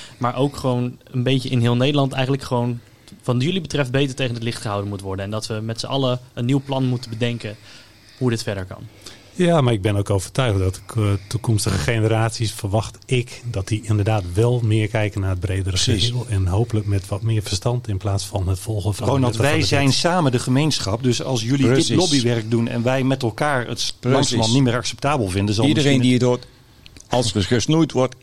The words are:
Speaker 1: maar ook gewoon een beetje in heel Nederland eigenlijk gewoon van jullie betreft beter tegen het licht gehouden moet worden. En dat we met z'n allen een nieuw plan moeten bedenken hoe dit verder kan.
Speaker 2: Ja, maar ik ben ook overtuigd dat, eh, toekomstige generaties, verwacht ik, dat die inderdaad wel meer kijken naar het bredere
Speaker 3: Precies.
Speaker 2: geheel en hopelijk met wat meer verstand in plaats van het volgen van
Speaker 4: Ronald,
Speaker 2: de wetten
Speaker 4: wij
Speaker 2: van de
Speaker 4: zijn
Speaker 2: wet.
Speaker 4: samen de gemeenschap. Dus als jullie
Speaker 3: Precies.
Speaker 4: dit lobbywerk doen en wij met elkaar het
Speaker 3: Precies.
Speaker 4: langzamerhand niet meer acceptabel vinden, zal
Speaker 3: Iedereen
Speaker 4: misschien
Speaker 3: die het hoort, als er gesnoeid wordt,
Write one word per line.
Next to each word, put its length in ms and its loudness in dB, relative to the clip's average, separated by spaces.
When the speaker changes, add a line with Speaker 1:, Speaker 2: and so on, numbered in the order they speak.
Speaker 1:
maar 180 -2
ook 220 0
gewoon 400 -2
een 120 -2
beetje 260 0
in 100 2
heel 160 4
Nederland 360 2
eigenlijk 320 -2
gewoon 360 -2
van 180 0
jullie 220 0
betreft 300 -2
beter 240 0
tegen 180 -2
het 100 -6
licht 180 -4
gehouden 280 -4
moet 120 -6
worden. 240 -6
En 60 -8
dat 160 -6
we 60 -6
met 260 -6
z'n 60 -8
allen 340 0
een 120 -6
nieuw 200 2
plan 200 -2
moeten 240 -2
bedenken 460 -4
hoe 120 0
dit 140 -2
verder 220 -6
kan. 160 -14
Speaker 2:
Ja, 280 4
maar 120 4
ik 80 0
ben 140 2
ook 140 0
overtuigd 500 0
dat, 220 -2
eh, 80 2
toekomstige 500 0
generaties, 760 0
verwacht 540 -4
ik, 360 -2
dat 160 -6
die 160 -2
inderdaad 400 0
wel 300 2
meer 240 2
kijken 340 -2
naar 80 -2
het 100 -2
bredere 300 -2
Speaker 3:
Precies. 380 2
Speaker 2:
geheel 220 -4
en 180 0
hopelijk 380 0
met 220 -2
wat 140 -6
meer 220 0
verstand 440 -2
in 100 -2
plaats 280 -2
van 220 -2
het 120 -2
volgen 340 -2
van 140 -2
Speaker 4:
Ronald, 260 2
Speaker 2:
de 60 -6
wetten 40 0
Speaker 4:
wij 80 4
Speaker 2:
van 100 2
de 60 2
Speaker 4:
zijn 180 2
Speaker 2:
wet. 100 4
Speaker 4:
samen 360 2
de 80 0
gemeenschap. 640 0
Dus 200 0
als 200 -2
jullie 220 2
Speaker 3:
Precies. 220 4
Speaker 4:
dit 100 2
lobbywerk 540 2
doen 160 2
en 160 -4
wij 200 2
met 200 0
elkaar 360 0
het 80 -6
Speaker 3:
Precies. 340 -6
Speaker 4:
langzamerhand 520 2
niet 100 6
meer 120 4
acceptabel 520 -2
vinden, 280 0
zal 100 2
Speaker 3:
Iedereen 320 4
Speaker 4:
misschien 120 4
Speaker 3:
die 0 -
het 80 4
hoort, 200 0
als 260 0
er 80 4
gesnoeid 480 2
wordt, 320 0